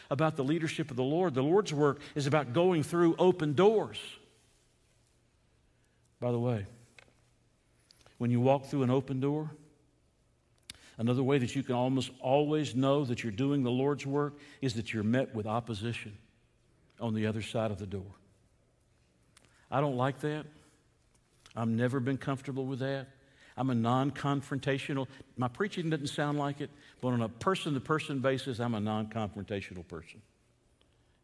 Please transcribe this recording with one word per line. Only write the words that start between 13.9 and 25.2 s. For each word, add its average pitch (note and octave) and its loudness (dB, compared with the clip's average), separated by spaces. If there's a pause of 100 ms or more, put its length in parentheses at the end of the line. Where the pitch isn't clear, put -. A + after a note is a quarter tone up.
work C#3+ -2 (260)
is C3+ -2
that A2 -4
you're A2 -2
met B2 2
with G#2+ -4
opposition A2+ -6 (800)
on A2+ -4
the G#2+ 0
other A2 -4
side A2 -2
of G2+ -6
the G#2 -8
door. G2 -10 (1600)
I C3 2
don't C#3+ 0
like C3 0
that. D3+ -4 (1080)
I've A2+ -2
never B2 2
been B2+ 0
comfortable C3+ -4
with C3 -6
that. C3+ -4 (520)
I'm C3 0
a B2+ 2
non-confrontational, C3+ 0 (320)